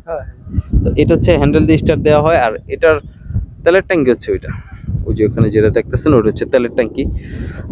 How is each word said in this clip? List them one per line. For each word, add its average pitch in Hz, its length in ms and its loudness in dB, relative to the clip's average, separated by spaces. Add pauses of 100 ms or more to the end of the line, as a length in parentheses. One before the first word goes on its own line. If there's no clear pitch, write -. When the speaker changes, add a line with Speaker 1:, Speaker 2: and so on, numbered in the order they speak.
Speaker 1:
হ্যাঁ। 151 180 -10 (600)
Speaker 2:
তো - 120 0
এটা 151 180 2
হচ্ছে 170 220 4
হ্যান্ডেল 147 300 2
দিয়ে 160 120 4
স্টার্ট 151 220 0
দেওয়া 151 220 4
হয়। 160 160 2
আর 117 140 0 (160)
এটার 151 320 2 (640)
তেলের 180 180 4
ট্যাঙ্কি 151 280 0
হচ্ছে 113 220 -2
ওইটা, - 160 -4 (580)
ওই - 80 -2
যে 107 120 2
ওখানে 110 240 0
যেটা 107 200 2
দেখতেছেন, 120 440 0
ওটা 110 140 4
হচ্ছে 107 160 -2
তেলের 120 260 0
ট্যাঙ্কি। 120 340 -2 (680)